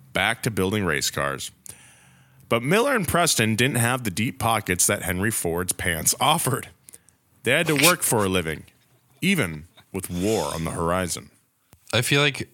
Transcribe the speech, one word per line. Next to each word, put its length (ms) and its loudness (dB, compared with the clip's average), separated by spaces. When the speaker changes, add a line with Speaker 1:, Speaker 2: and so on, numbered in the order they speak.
Speaker 1:
back 300 0
to 80 -2
building 340 0
race 260 0
cars. 420 -4
But 140 0
Miller 340 2
and 100 -2
Preston 500 2
didn't 200 2
have 280 0
the 60 -4
deep 280 -4
pockets 480 0
that 160 0
Henry 280 -2
Ford's 420 -4
pants 460 -2
offered. 500 0
They 80 2
had 160 2
to 80 2
work 260 4
for 220 2
a 40 2
living, 360 -2
even 480 0
with 180 -6
war 440 0
on 100 -4
the 80 -4
horizon. 580 -2
Speaker 2:
I 100 2
feel 180 2
like 340 0